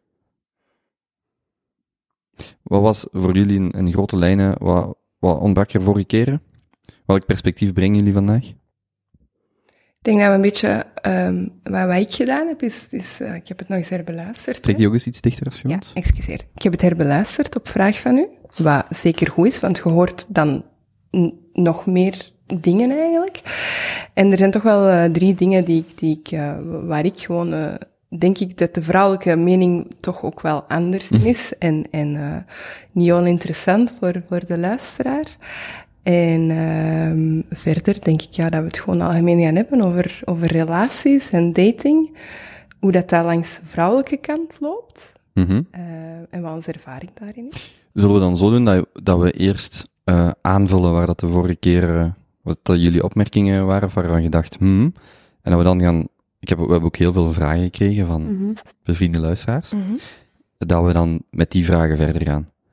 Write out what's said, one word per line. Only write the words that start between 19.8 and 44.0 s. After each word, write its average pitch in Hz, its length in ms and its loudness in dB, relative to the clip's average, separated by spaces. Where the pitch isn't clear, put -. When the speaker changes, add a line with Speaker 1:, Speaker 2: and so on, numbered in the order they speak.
Speaker 2:
hoort 175 360 2
dan 151 280 0
n-, 170 220 0
nog 170 320 0
meer 185 460 0
dingen 208 320 2
eigenlijk. 330 500 -2
En 196 180 4
er 190 60 4
zijn 196 140 4
toch 208 120 0
wel, 202 240 4
eh, 170 240 4
drie 180 240 2
dingen 185 300 2
die 165 220 0
ik, - 120 -20
die 156 200 -2
ik, - 120 -20
eh, 147 260 -6
waar 156 200 -2
ik 196 140 -4
gewoon, 170 340 -4
eh, 156 200 -4
denk 185 200 2
ik 185 200 -6
dat 175 160 0
de 165 100 -4
vrouwelijke 185 520 2
mening 175 640 2
toch - 240 -8
ook - 180 -10
wel 151 220 -4
anders 180 480 -4
in 208 60 6
Speaker 1:
Mhm. 208 100 4
Speaker 2:
is - 300 -2
en, 156 340 -2
en, 147 240 -4
eh, 151 380 -8
niet 175 200 4
oninteressant 175 880 0
voor, 180 300 -2
voor 175 160 -6
de 175 120 -4
luisteraar. 254 800 -6
En, 165 480 2
ehm, 160 1080 -2
verder 165 440 -2
denk 160 180 0
ik, - 120 -14
ja, 165 160 -2
dat 160 100 -2
we 160 80 -4
het - 120 -10
gewoon 180 220 -2
algemeen 170 400 2
gaan 160 140 2
hebben 240 260 0
over, 175 440 -2
over 170 220 -2
relaties 175 840 0
en 170 240 2
dating. 294 640 2
Hoe 196 120 2
dat, 180 180 0
dat 170 160 2
langs 170 300 -2
de - 100 -20
vrouwelijke 233 520 0